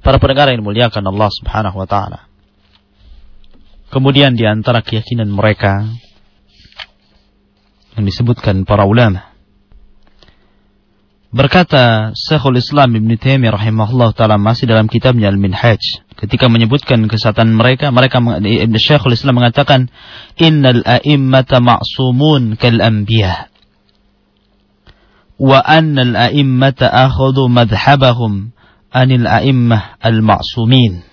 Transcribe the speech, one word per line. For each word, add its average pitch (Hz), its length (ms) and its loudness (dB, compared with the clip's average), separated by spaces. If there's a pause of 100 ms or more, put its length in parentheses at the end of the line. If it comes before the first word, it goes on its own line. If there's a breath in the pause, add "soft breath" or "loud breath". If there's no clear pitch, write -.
Para 135 160 2
pendengar 135 320 2
yang 117 80 -4
dimuliakan 104 480 -2
Allah 101 240 -2
Subhanahu 101 480 -6
wa 95 80 -10
taala. 98 400 -6 (1600)
Kemudian 135 420 2
di 113 80 -2
antara 110 380 0
keyakinan 110 480 -6
mereka 101 560 -2 (2000)
yang 110 140 -4
disebutkan 101 580 -2
para 101 220 2
ulama, 107 440 0 (2000 soft breath)
Berkata 120 800 -2
Syekhul 131 480 -2
Islam 139 320 0
Ibn 110 240 -2
Taimiyah 127 400 0
rahimahullah 110 560 0
ta'ala 107 240 0
masih 113 320 -2
dalam 110 160 2
kitabnya 113 480 0
Al-Minhaj, 98 800 -2
ketika - 320 -2
menyebutkan 113 640 0
kesesatan 110 400 0
mereka, 127 400 0
mereka 123 320 2
meng-, 113 160 -2
Ibn 110 400 0
Syekhul 135 400 0
Islam 123 240 0
mengatakan, 131 480 0 (480 loud breath)
"Innal 139 480 2
a'immata 131 720 2
ma'sumun 127 960 0
kal 113 240 0
anbiya. 104 720 -2 (1800 soft breath)
Wa 135 240 2
annal 139 560 0
a'immata 131 720 0
akhadhu 131 640 2
madhhabahum 120 1040 0 (400 soft breath)
anil 127 320 2
a'immah 117 720 0
al-ma'sumin." 110 1040 0 (100)